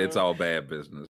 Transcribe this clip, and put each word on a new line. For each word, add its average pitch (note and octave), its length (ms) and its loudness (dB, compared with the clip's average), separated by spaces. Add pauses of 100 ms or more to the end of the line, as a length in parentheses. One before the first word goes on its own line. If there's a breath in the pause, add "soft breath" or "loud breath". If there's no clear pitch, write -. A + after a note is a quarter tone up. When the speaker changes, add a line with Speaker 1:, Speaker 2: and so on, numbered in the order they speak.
Speaker 1:
it's F#2+ 100 -2
Speaker 2:
so." G2 60 4
Speaker 1:
all F2+ 120 4
bad E2 360 0
business. D2 420 -10